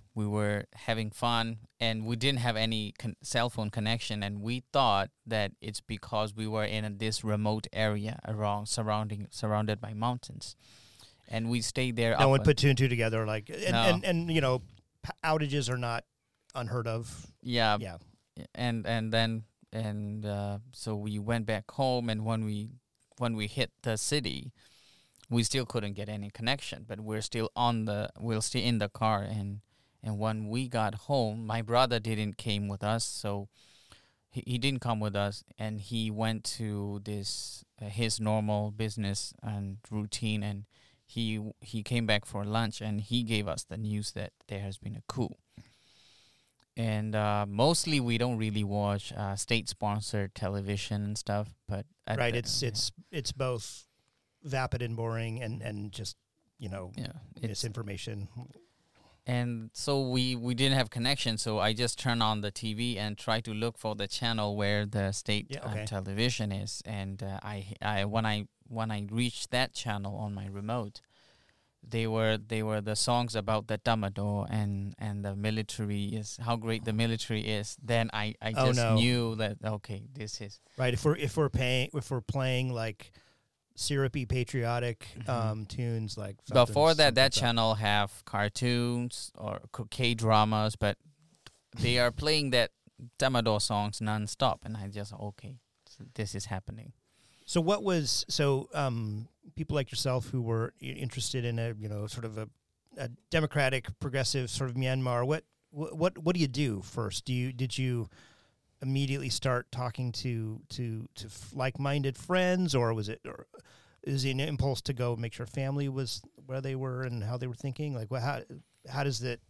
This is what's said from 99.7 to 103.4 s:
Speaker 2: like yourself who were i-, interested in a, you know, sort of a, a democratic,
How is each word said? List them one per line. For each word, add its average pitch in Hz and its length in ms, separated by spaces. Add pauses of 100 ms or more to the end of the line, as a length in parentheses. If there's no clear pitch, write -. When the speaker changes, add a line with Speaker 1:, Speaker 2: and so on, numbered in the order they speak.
Speaker 2:
like 131 140
yourself 127 400
who 131 100
were 113 320 (100)
i-, 135 40
interested 123 580
in 117 140
a, 117 200
you 107 100
know, 104 180
sort 117 180
of 110 140
a, 110 100 (480)
a 131 140 (200)
democratic, 143 560 (140)